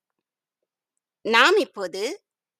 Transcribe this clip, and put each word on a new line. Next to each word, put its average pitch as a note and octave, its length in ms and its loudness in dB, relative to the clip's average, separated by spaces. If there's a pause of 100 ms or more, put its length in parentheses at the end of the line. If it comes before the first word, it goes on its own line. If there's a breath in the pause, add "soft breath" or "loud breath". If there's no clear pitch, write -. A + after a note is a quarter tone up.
(1200)
நாம் B3+ 360 2
இப்போது G#3 680 -8 (340)